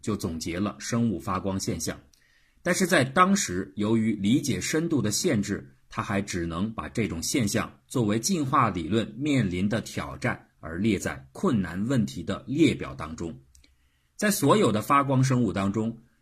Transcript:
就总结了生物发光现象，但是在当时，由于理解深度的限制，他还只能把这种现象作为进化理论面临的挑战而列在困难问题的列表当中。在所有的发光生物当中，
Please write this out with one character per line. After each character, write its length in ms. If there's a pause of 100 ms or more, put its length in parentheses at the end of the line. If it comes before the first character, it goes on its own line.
就 160
总 220
结 220
了 180
生 320
物 80
发 220
光 180
现 220
象， 200 (640)
但 100
是 140
在 160
当 320
时， 400
由 220
于 160
理 280
解 200
深 280
度 140
的 80
限 320
制， 340 (120)
他 160
还 180
只 240
能 260
把 160
这 200
种 120
现 280
象 400
作 160
为 120
进 300
化 240
理 160
论 320
面 320
临 180
的 120
挑 360
战 320 (120)
而 180
列 220
在 320
困 280
难 280
问 180
题 160
的 240
列 300
表 180
当 220
中。 200 (800)
在 160
所 260
有 140
的 100
发 220
光 220
生 180
物 100
当 200
中， 280 (220)